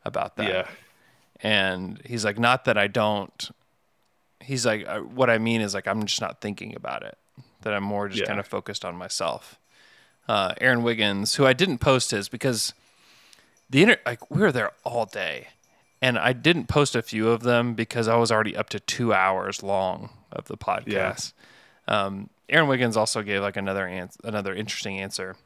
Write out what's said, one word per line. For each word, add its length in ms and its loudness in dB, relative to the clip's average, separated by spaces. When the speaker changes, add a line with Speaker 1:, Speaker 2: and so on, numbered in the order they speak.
Speaker 1:
about 320 -4
that." 100 -2
Speaker 2:
Yeah. 200 -2
Speaker 1:
And 640 0
he's 200 -6
like, 140 -2
"Not 260 4
that 120 4
I 100 4
don't," 640 -2
he's 240 -4
like, 220 0
"Uh, 140 -4
what 280 2
I 80 6
mean 240 2
is, 120 -2
like, 140 -4
I'm 180 0
just 160 -4
not 200 -8
thinking 340 -10
about 280 -10
it, 140 -16
that 120 -2
I'm 100 -2
more 260 -4
just 120 -4
Speaker 2:
Yeah. 60 -2
Speaker 1:
kinda 160 -4
focused 400 -8
on 120 -10
myself." 600 -8
Uh, 340 0
Aaron 220 4
Wiggins, 520 0
who 100 4
I 80 8
didn't 260 0
post 320 4
his 180 -4
because 440 -2
the 140 6
inter-, 220 6
like, 260 -6
we 100 0
were 100 4
there 200 0
all 220 -2
day, 440 -8
and 180 2
I 140 2
didn't 340 2
post 280 2
a 60 0
few 280 0
of 140 2
them 300 2
because 340 -2
I 80 4
was 160 4
already 240 2
up 140 -6
to 100 -6
two 340 0
hours 500 0
long 460 -2
of 140 -12
the 120 -12
podcast. 760 -4
Speaker 2:
Yeah. 180 2
Speaker 1:
Um, 240 -8
Aaron 200 4
Wiggins 300 2
also 240 0
gave, 200 -2
like, 160 -4
another 300 -2
ans-, 360 -10
another 300 -4
interesting 460 -6
answer. 360 -8